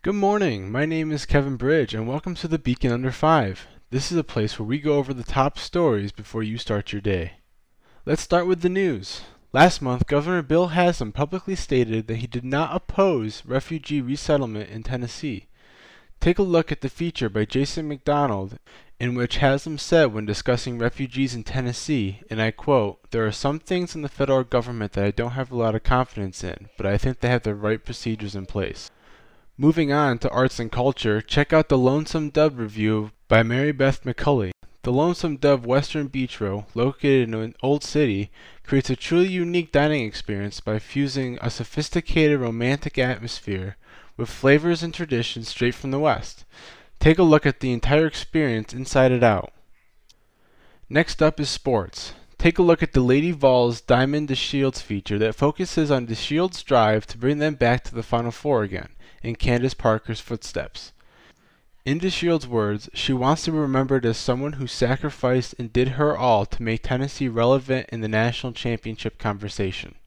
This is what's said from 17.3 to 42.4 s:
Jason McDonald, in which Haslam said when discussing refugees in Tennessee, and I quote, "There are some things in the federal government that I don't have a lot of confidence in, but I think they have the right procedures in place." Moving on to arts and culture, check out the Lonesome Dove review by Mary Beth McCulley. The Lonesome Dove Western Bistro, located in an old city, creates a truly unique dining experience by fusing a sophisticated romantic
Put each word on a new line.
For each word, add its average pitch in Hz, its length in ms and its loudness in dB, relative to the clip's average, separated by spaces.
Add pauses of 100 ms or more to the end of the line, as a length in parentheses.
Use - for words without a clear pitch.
Jason 151 420 -2
McDonald, 135 720 -2 (400)
in 123 160 -2
which 120 220 -2
Haslam 139 420 2
said 151 340 4
when 107 140 -4
discussing 120 500 -2
refugees 123 560 -2
in 117 100 -8
Tennessee, 123 880 -4
and 110 100 -4
I 110 120 2
quote, 110 580 0
"There 113 160 0
are 107 60 0
some 143 260 -2
things 180 380 -4
in 151 80 -8
the 143 60 -6
federal 135 340 0
government 120 480 -2
that 101 120 -2
I 101 60 2
don't 120 220 -2
have 131 180 -6
a 127 80 -6
lot 113 160 2
of 110 80 -2
confidence 117 600 0
in, 95 340 -10
but 98 80 -6
I 101 140 2
think 131 220 -2
they 120 80 0
have 123 120 2
the 104 140 -2
right 107 280 -2
procedures 107 520 -6
in 95 100 -6
place." - 460 -6 (680)
Moving 156 320 2
on 139 300 2
to - 120 -2
arts 127 280 0
and 113 100 -6
culture, 120 520 0
check - 320 0
out 156 160 4
the 139 80 4
Lonesome 147 520 2
Dove 151 300 2
review 107 520 -2 (180)
by 113 120 6
Mary 127 300 0
Beth 135 320 0
McCulley. 120 480 0 (300)
The 123 100 -2
Lonesome 156 460 0
Dove 135 280 4
Western 139 440 0
Bistro, 104 640 -4
located 127 560 2
in 113 60 -4
an 110 280 -6
old 143 180 0
city, 107 500 0 (340)
creates 135 240 0
a 127 80 0
truly 180 320 2
unique 175 420 -2
dining 147 340 2
experience 104 540 -6
by 107 180 -4
fusing 131 640 -4
a 117 80 -2
sophisticated 151 880 0
romantic 123 600 -2